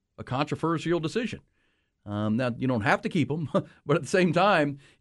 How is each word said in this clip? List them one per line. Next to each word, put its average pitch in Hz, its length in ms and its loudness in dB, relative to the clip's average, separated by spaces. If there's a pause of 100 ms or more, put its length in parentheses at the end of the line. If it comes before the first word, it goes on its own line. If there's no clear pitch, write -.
(200)
a - 40 -14
controversial 160 760 -2
decision. 208 400 -4 (640)
Um, 104 320 -2
now, 123 180 -2
you 127 120 -4
don't 123 140 0
have 165 200 2
to 180 80 -6
keep 135 220 0
him, 156 180 -4 (180)
<laughs> - 180 -20
but 143 100 2
at 170 80 0
the - 40 -10
same 185 240 4
time, 160 460 4 (240)